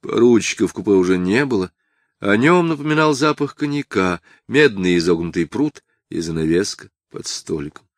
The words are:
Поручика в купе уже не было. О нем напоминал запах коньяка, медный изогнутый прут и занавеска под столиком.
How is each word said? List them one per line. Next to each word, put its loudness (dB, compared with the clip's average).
Поручика 2
в -8
купе -2
уже 2
не 0
было. -4
О 2
нем 2
напоминал 0
запах -2
коньяка, -4
медный 2
изогнутый 0
прут -6
и -8
занавеска -2
под -14
столиком. -10